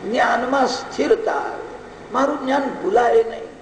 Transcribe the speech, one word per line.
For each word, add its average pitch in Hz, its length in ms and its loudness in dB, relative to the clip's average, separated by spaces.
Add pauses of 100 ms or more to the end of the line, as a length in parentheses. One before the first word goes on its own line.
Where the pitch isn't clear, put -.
જ્ઞાનમાં 247 600 2
સ્થિરતા - 640 0
આવે, - 300 -4 (500)
મારું 277 320 0
જ્ઞાન 269 180 2 (200)
ભૂલાય 226 420 4
નહીં. - 180 -6 (200)